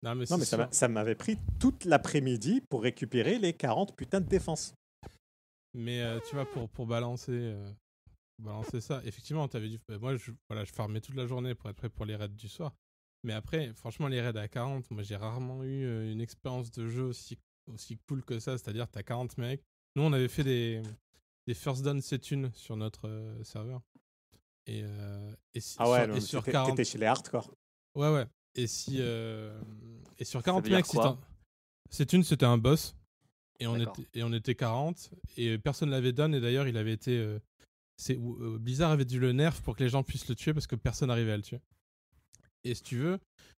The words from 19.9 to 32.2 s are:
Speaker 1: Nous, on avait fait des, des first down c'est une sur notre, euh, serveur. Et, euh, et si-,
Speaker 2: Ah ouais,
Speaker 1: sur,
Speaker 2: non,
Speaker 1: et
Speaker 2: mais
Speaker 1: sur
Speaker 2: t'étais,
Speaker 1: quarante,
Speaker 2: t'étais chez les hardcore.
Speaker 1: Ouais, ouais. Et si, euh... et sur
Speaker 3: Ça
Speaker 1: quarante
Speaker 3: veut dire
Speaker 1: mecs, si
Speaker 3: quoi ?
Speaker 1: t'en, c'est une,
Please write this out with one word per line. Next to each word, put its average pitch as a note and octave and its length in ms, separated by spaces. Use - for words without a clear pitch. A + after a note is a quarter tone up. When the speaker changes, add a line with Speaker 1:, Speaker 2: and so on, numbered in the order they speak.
Speaker 1:
Nous, C#3+ 80
on D#3 100
avait B2+ 140
fait D3 160
des, A#2 380
des B2 80
first C3+ 280
down C#3+ 180
c'est - 280
une C3+ 240
sur - 240
notre, G#2+ 300
euh, A2 360
serveur. A#2+ 380
Et, A2 180
euh, G#2 500
et A#2+ 60
si-, - 200
Speaker 2:
Ah A#2 100
ouais, B2 100
Speaker 1:
sur, A#2 80
Speaker 2:
non, G#2+ 60
Speaker 1:
et - 20
Speaker 2:
mais A#2+ 60
Speaker 1:
sur A#2+ 200
Speaker 2:
t'étais, B2+ 100
Speaker 1:
quarante, C3+ 200
Speaker 2:
t'étais B2+ 140
chez - 120
les A2 80
hardcore. A#2+ 460
Speaker 1:
Ouais, D3 180
ouais. C3 120
Et B2 120
si, - 320
euh... A2 600
et B2 60
sur - 140
Speaker 3:
Ça A#2 60
Speaker 1:
quarante F3+ 180
Speaker 3:
veut - 60
dire F#3 80
Speaker 1:
mecs, F#3 80
si - 100
Speaker 3:
quoi ? A#2 80
Speaker 1:
t'en, C3+ 160
c'est - 240
une, F3+ 100